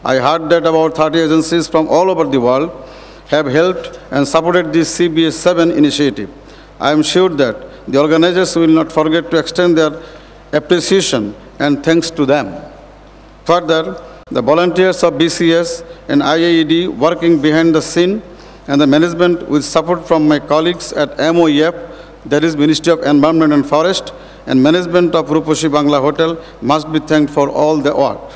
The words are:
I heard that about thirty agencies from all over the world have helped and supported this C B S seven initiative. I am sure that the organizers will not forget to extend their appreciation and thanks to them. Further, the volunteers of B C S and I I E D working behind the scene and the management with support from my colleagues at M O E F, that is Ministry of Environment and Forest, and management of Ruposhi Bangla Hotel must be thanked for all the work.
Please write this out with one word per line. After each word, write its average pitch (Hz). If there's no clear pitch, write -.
I 127
heard 151
that 165
about 160
thirty 156
agencies 160
from 156
all 165
over 165
the 135
world 131
have 147
helped 165
and 139
supported 165
this 165
C 175
B 160
S 156
seven 170
initiative. 139
I 139
am 151
sure 180
that 135
the 135
organizers 170
will 165
not 160
forget 160
to 175
extend 175
their 156
appreciation 151
and 143
thanks 165
to 147
them. 131
Further, 165
the -
volunteers 175
of 156
B 160
C 165
S 165
and 143
I 147
I 165
E 165
D 165
working 160
behind 160
the 156
scene 185
and 143
the 147
management 170
with 139
support 165
from 156
my 147
colleagues 165
at -
M 165
O 165
E 151
F, 170
that 143
is 160
Ministry 156
of 160
Environment 151
and 143
Forest, 165
and 131
management 175
of 160
Ruposhi 151
Bangla 143
Hotel 160
must 151
be 156
thanked 151
for 143
all 151
the 143
work. 127